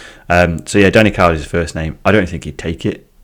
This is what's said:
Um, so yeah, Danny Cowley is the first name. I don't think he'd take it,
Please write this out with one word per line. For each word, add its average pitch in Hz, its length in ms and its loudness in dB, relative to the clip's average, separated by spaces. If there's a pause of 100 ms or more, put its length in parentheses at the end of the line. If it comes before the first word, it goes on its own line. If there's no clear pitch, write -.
(280)
Um, 87 380 2
so - 140 0
yeah, 98 100 6
Danny 107 220 4
Cowley 87 240 2
is 73 80 -6
the - 60 -14
first 85 260 -4
name. 80 280 -8
I 95 80 2
don't 98 160 2
think 76 180 -12
he'd 76 120 -12
take - 260 -8
it, - 240 -6 (160)